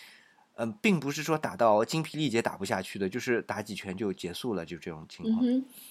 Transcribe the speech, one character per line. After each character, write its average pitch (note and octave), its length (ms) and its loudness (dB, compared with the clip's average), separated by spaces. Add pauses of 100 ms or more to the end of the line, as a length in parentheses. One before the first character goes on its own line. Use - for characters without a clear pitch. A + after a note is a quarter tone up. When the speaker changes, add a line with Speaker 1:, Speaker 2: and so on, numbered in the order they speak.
(540)
Speaker 1:
嗯， A#2 260 -4
并 G3 200 4
不 C3+ 100 -4
是 D3 140 -4
说 D#3 120 2
打 - 200 -4
到 A2 280 6
精 D#3+ 160 0
疲 D3+ 160 -6
力 D3+ 140 0
竭 A2+ 100 4
打 - 160 0
不 G2 80 -6
下 F#2+ 160 0
去 - 160 -8
的， G2 120 0
就 G#2+ 100 -4
是 A#2 240 0
打 - 180 -6
几 G#2 140 -8
拳 F#2+ 220 -8
就 G2+ 160 -2
结 F2+ 200 -6
束 G#2 220 -4
了， E2+ 100 -4
就 E2 140 -10
这 E2+ 100 -10
种 D#2 200 -10
情 - 240 -14
况。 A#3 120 2
Speaker 2:
嗯 B3+ 200 2
哼， - 0 - (260)